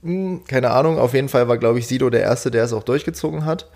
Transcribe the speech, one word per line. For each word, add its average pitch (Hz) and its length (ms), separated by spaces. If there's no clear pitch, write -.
hm, 185 460
keine 127 220
Ahnung. 151 280
Auf 123 160
jeden 135 140
Fall 120 200
war, 117 100
glaub 117 180
ich, 120 100
Sido 127 240
der 113 120
Erste, 117 280
der 113 140
es 117 80
auch 110 100
durchgezogen 151 640
hat. 156 320